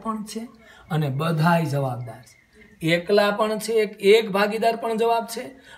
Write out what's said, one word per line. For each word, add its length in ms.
પણ 200
છે 240
અને 180
બધાય 560
જવાબદાર 560
છે. 240
એકલા 440
પણ 260
છે, 160
એક, 280
એક 300
ભાગીદાર 440
પણ 220
જવાબ 280
છે 220